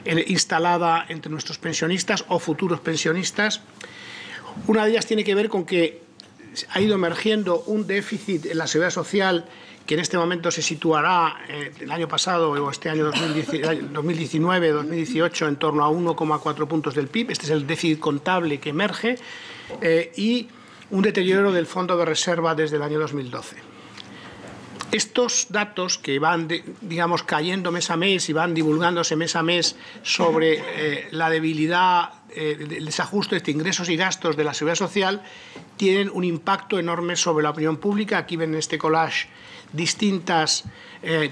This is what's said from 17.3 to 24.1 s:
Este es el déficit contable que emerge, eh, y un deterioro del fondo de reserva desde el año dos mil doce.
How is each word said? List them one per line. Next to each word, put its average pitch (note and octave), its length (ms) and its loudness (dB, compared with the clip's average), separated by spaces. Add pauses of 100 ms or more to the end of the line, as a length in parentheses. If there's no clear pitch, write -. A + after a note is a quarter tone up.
Este D#3+ 140 -4
es D3 60 0
el D3 140 2
déficit D#3 320 0
contable D#3 600 0
que D3+ 120 -6
emerge, G#3 460 0 (640)
eh, E3 340 2
y A3+ 320 0 (440)
un F#3+ 100 2
deterioro G3 500 4
del E3+ 140 2
fondo F3+ 320 -2
de E3+ 80 4
reserva E3 500 0
desde D3+ 220 0
el D3 60 0
año D3+ 160 -2
dos D3 140 -2
mil C3 160 -6
doce. B2 280 -12 (1300)